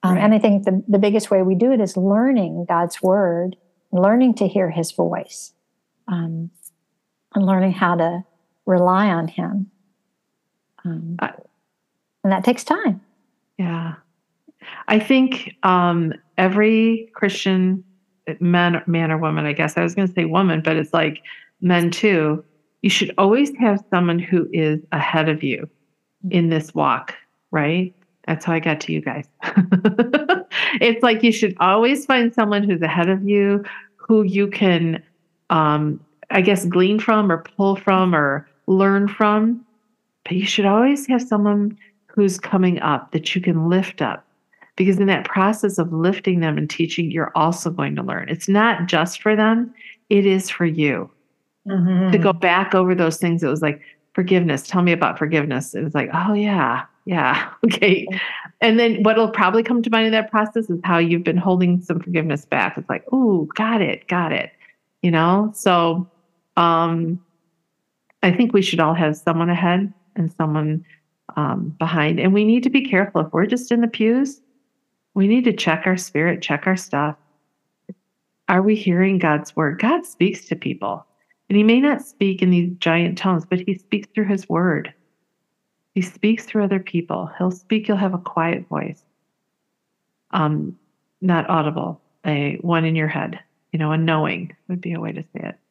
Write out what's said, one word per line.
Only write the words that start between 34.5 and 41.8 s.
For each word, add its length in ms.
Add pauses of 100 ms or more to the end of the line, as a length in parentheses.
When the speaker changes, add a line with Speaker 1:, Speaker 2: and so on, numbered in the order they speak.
Speaker 2:
um, 480 (320)
I 120
guess, 220
glean 360
from 300
or 80 (180)
pull 200
from 380
or 340 (200)
learn 400
from. 560 (600)
But 100
you 120
should 200
always 420
have 140
someone 540 (300)